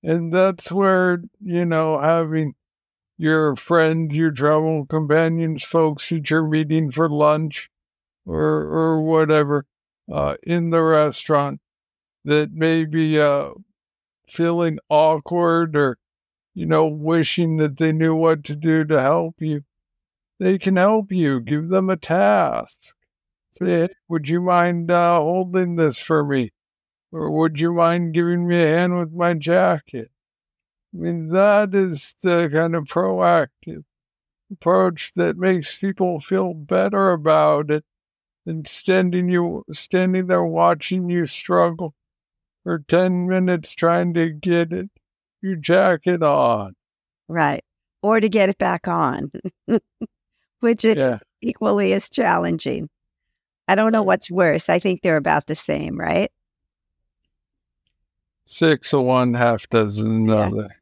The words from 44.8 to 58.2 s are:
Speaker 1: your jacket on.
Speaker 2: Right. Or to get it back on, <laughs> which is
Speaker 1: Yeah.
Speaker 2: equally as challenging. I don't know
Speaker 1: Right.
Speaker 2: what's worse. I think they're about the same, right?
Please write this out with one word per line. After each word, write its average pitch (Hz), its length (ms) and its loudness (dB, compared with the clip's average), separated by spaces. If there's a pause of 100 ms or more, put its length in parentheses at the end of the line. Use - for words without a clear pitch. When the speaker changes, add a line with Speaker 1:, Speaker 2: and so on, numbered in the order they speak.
Speaker 1:
your 190 140 -6
jacket 175 680 0
on. 120 500 0 (540)
Speaker 2:
Right. 156 360 -2 (380)
Or 214 160 2
to 214 100 2
get 196 200 2
it 196 100 -4
back 180 300 -2
on, 147 420 -2 (380)
<laughs> - 880 -8
which 233 260 0
is 220 120 4
Speaker 1:
Yeah. 127 220 0 (220)
Speaker 2:
equally 208 520 -2
as 196 180 -2
challenging. 170 800 -2 (800)
I 190 80 4
don't 220 160 2
know 220 80 2
Speaker 1:
Right. 196 60 -2
Speaker 2:
what's - 240 -2
worse. 170 380 0
I 175 120 2
think 185 220 -2
they're 165 140 2
about 151 300 0
the 151 80 -6
same, 151 420 -6
right? - 360 -2 (2000)